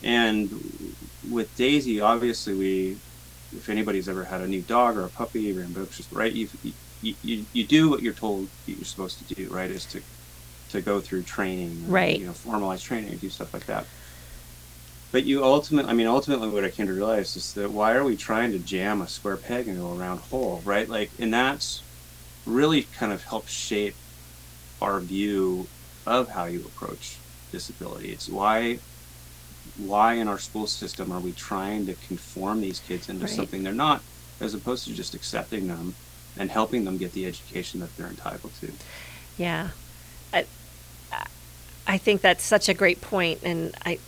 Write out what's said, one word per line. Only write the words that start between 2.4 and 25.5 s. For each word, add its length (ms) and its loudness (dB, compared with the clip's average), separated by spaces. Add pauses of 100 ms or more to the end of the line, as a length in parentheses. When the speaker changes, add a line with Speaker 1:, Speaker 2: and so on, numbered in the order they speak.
Speaker 1:
we, 440 2 (560)
if 160 -12
anybody's 380 0
ever 180 -4
had 160 -4
a 60 -4
new 140 0
dog 360 6
or 80 0
a 40 -6
puppy, 420 -2
rambunctious, 640 -6
right? 180 2
You've, 240 -4 (460)
you, 220 -2
you, 300 -2
you 120 2
do 240 8
what 120 4
you're 120 0
told 340 -2 (180)
that 60 -6
you're 140 -8
supposed 420 -8
to 80 -6
do, 140 -8
right? 200 -4
Is 180 -6
to, 140 -8 (680)
to 120 0
go 200 2
through 220 -2
training, 480 -2
and, 200 -6
Speaker 2:
Right. 280 4
Speaker 1:
you 60 -6
know, 80 -8
formalized 520 -2
training, 260 -4
and 100 -8
do 80 -4
stuff 240 -8
like 140 -8
that. 180 -2 (1300)
But 140 4
you 180 4
ultimate-, 420 6
I 80 2
mean, 140 6
ultimately, 420 4
what 140 2
I 80 2
came 160 -2
to 60 0
realize 420 2
is 180 -6
that 180 -2
why 220 4
are 100 6
we 140 4
trying 360 2
to 60 0
jam 420 0
a 60 -4
square 300 -4
peg 300 -4
into 160 -4
a 100 -4
round 280 -4
hole, 440 -2
right? 240 2
Like, 300 -2
and 140 2
that's 500 2 (640)
really 360 6 (140)
kind 160 0
of 100 -6
helped 260 -6
shape 460 0 (840)
our 180 2
view 680 0 (400)